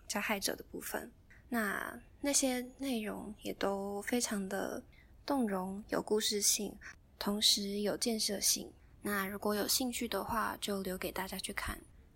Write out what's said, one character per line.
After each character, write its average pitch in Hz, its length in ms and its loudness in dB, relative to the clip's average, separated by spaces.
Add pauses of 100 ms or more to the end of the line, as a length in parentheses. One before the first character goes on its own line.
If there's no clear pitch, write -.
加 208 120 -2
害 208 200 0
者 - 160 0
的 - 140 -10
部 - 100 -8
分。 - 300 -6 (380)
那， 220 520 0 (200)
那 285 120 2
些 254 340 4 (120)
内 262 240 0
容 202 400 -6
也 202 120 -4
都 196 480 0
非 247 180 0
常 202 280 -2
的 196 340 -2 (440)
动 269 200 2
容， 190 420 -2
有 190 120 2
故 208 180 2
事 214 220 2
性， - 340 2 (440)
同 208 220 0
时 202 400 4
有 202 160 2
建 226 220 2
设 202 220 0
性。 - 320 2 (300)
那 202 240 0
如 202 120 -4
果 208 160 2
有 202 140 2
兴 254 240 2
趣 240 160 -2
的 196 160 -2
话， 214 360 0
就 196 220 -2
留 185 140 -2
给 180 160 -4
大 185 160 -2
家 190 100 -6
去 - 140 -4
看。 - 260 -4 (380)